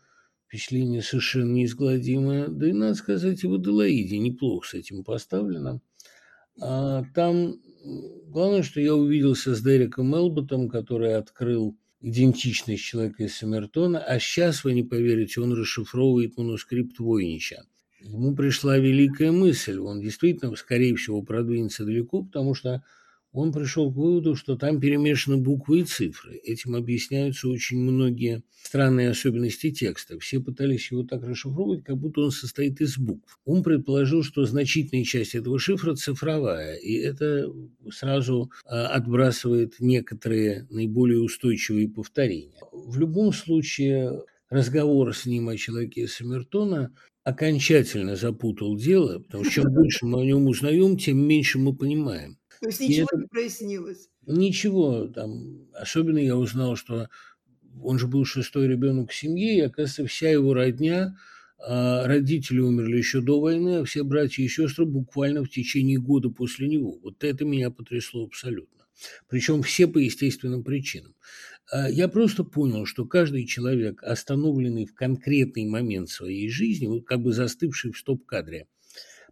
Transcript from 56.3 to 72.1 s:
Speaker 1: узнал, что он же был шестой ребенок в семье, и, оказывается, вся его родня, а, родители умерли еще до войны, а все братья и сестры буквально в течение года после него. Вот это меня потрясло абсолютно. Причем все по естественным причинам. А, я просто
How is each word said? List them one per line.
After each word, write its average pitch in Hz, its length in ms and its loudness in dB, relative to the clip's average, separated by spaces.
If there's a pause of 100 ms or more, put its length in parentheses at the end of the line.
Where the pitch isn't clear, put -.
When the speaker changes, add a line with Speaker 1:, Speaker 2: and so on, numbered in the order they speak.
Speaker 1:
узнал, 123 400 0
что 113 320 -8 (720)
он 131 160 0
же 123 80 0
был 131 180 2
шестой 135 440 -2
ребенок 131 420 0
в - 40 -12
семье, 180 420 -2
и, 180 40 6
оказывается, 143 460 -2
вся 160 240 0
его 139 240 4
родня, 156 640 0 (420)
а, 123 480 0
родители 139 540 2
умерли 120 360 2
еще 123 240 0
до 143 200 2
войны, 170 380 2
а 147 60 -2
все 147 180 -4
братья 139 400 0
и 127 60 0
сестры 160 380 0
буквально 139 580 -2
в 135 60 -6
течение 135 480 0
года 127 320 2
после 123 380 -4
него. 139 340 -2
Вот 98 200 -12
это 147 220 -2
меня 135 260 0
потрясло 120 540 -8
абсолютно. - 640 -12 (420)
Причем 139 340 0
все 175 240 4
по 160 120 0
естественным 127 680 0
причинам. - 500 -8 (560)
А, 135 200 -2
я 170 180 2
просто 208 360 2